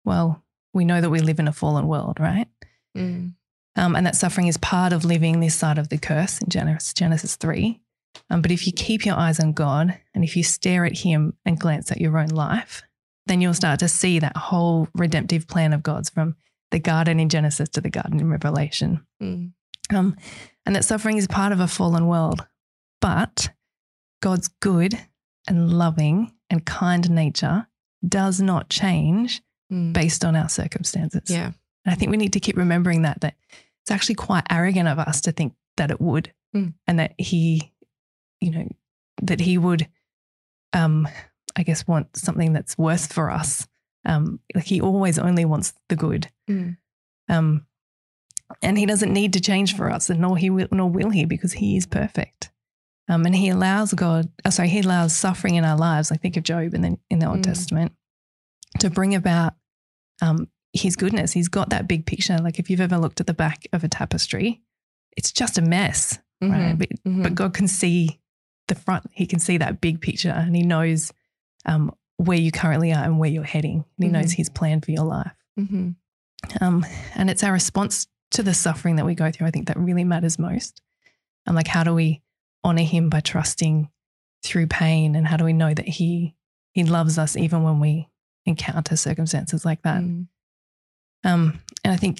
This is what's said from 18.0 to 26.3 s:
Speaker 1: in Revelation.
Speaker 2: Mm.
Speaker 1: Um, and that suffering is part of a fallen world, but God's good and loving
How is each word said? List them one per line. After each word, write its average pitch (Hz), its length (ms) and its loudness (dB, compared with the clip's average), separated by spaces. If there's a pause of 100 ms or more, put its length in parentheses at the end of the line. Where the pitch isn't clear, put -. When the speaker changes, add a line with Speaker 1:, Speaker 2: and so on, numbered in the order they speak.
Speaker 1:
in 160 100 0
Revelation. 151 760 -2 (160)
Speaker 2:
Mm. 180 320 -8 (400)
Speaker 1:
Um, 190 240 2 (480)
and 196 100 0
that - 100 0
suffering 214 320 0
is 196 100 0
part 196 260 0
of 185 60 0
a 180 80 2
fallen 170 400 0
world, 165 380 0 (560)
but - 480 -2 (720)
God's 185 280 0 (100)
good 190 380 2 (500)
and 170 300 2
loving 165 560 2 (160)